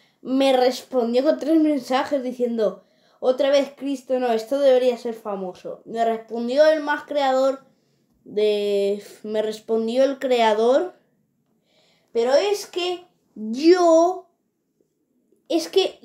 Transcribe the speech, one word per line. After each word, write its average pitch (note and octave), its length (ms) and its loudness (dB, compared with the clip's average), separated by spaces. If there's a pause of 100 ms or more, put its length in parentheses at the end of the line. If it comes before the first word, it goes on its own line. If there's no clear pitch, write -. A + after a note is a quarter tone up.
(200)
me C4+ 320 0
respondió B3+ 680 0
con D4 160 2
tres D#4+ 220 2
mensajes C#4+ 600 -2
diciendo: A#3 640 -4 (360)
"Otra B3+ 280 0
vez C#4 260 2
Cristo, C4 440 -6
no, B3+ 140 -2
esto A3+ 260 -2
debería B3+ 400 2
ser A#3 160 -8
famoso". F#3+ 720 -10
Me A3+ 180 -4
respondió A#3 640 0
el D#4 160 2
más D4 220 -6
creador C4+ 600 -2 (600)
de... G3+ 760 -2 (200)
Me G#3+ 180 -6
respondió A3+ 640 -2
el C4+ 140 -2
creador. B3+ 760 2 (1160)
Pero A#3+ 220 0
es G4+ 320 0
que F4+ 400 -6 (280)
yo... E4 920 2 (1200)
Es E4 200 -2
que - 360 -2